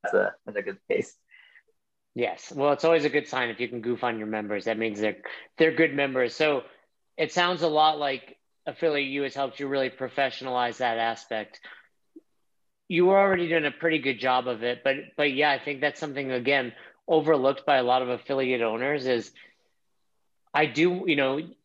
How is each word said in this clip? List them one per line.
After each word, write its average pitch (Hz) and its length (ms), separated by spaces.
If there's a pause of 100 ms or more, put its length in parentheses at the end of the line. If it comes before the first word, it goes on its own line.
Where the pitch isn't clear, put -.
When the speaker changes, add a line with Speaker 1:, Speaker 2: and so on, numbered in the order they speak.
Speaker 1:
that's - 100
a, 98 220 (100)
that's 104 120
a 101 40
good - 260
case. - 300 (960)
Speaker 2:
Yes. 110 360
Well, 143 200
it's 143 140
always 160 200
a 151 40
good 143 180
sign 127 220
if 113 100
you 123 80
can 117 140
goof 117 220
on 117 140
your 107 100
members. 107 380
That 113 120
means 110 220
they're, 107 180 (400)
they're 160 160
good 160 200
members. 131 420
So 147 280 (520)
it 156 160
sounds 175 320
a 170 40
lot 151 320
like 135 380 (280)
Affiliate 147 440
U 139 140
has 135 120
helped 139 240
you 143 80
really 135 220
professionalize 127 880
that 120 200
aspect. 113 600 (1300)
You 180 180
were 196 140
already 190 300
doing 160 160
a 139 60
pretty 160 280
good 127 200
job 127 280
of 117 160
it, 123 200
but, 135 120 (220)
but 147 160
yeah, 147 180
I 135 80
think 139 220
that's 143 180
something, 139 320
again, 127 420 (340)
overlooked 143 580
by 143 120
a 127 60
lot 127 180
of 123 80
affiliate 127 520
owners 127 460
is 117 240 (1200)
I 151 120
do, 175 400
you 160 100
know 139 260 (240)